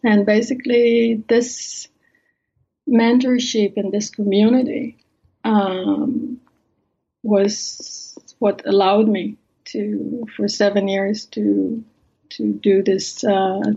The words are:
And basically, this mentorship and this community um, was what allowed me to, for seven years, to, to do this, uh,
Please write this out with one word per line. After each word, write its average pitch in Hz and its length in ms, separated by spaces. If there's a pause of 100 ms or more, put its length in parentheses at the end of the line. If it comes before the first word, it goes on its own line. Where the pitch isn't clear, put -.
And 208 200
basically, 233 1040
this - 600 (1000)
mentorship 240 880
and 196 160
this 208 180
community 220 840 (500)
um, 202 920 (840)
was - 920 (220)
what 202 280
allowed 202 420
me 202 280 (300)
to, 214 600 (100)
for 208 120
seven 202 400
years, 196 380
to, 208 560 (480)
to 214 220
do 196 300
this, 190 420
uh, 190 360 (160)